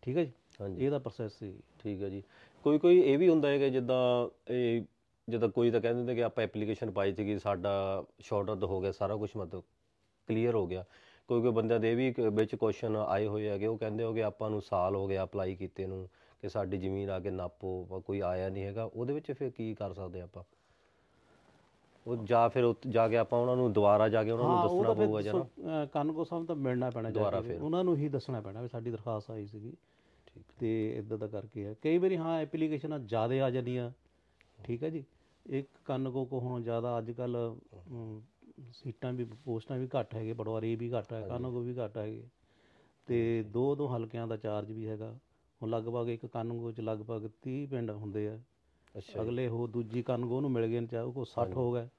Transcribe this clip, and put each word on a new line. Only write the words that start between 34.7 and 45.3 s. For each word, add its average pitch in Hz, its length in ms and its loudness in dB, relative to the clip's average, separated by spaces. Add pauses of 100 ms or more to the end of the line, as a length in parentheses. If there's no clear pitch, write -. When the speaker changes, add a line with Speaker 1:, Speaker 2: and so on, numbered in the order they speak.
Speaker 1:
ਹੈ 156 60 -2
ਜੀ। 160 140 -8 (460)
ਇੱਕ 139 180 -4 (180)
ਕਾਨੂੰਗੋ 131 400 -2
ਕੋ 127 140 -4
ਹੁਣ 123 240 -4
ਜ਼ਿਆਦਾ 117 340 -2
ਅੱਜ 113 140 -6
ਕੱਲ੍ਹ, 120 440 -4 (360)
ਅਮ, 110 300 -10 (520)
ਸੀਟਾਂ 127 400 -8
ਵੀ, 123 100 -4
ਪੋਸਟਾਂ 113 540 -6
ਵੀ 127 100 -4 (120)
ਘੱਟ 113 160 -6
ਹੈਗੇ, 110 180 -4
ਪਟਵਾਰੀ 113 420 -2
ਵੀ 117 220 -6
ਘੱਟ 110 160 -6
ਹੈ, 113 40 -8
Speaker 2:
ਹਾਂਜੀ। 101 120 -8
Speaker 1:
ਕਾਨੂੰਗੋ 123 300 -4
ਵੀ 123 240 -6
ਘੱਟ 107 140 -6
ਹੈਗੇ 110 260 -8 (840)
ਤੇ 117 420 2
ਦੋ 127 280 2
ਦੋ 143 120 -2
ਹਲਕਿਆਂ 117 400 -4
ਦਾ 110 100 -4
ਚਾਰਜ 104 340 -4
ਵੀ 110 160 -8
ਹੈਗਾ। 110 280 -8 (460)